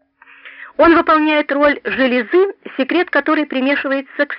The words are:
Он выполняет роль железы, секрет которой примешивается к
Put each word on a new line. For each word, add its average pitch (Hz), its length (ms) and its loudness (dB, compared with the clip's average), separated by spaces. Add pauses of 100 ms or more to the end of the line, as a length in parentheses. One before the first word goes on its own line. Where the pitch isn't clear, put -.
(760)
Он 320 200 6
выполняет 311 560 2
роль 285 320 0
железы, 254 680 0 (220)
секрет 302 340 -2
которой 311 360 -2
примешивается 277 800 -4
к - 120 -12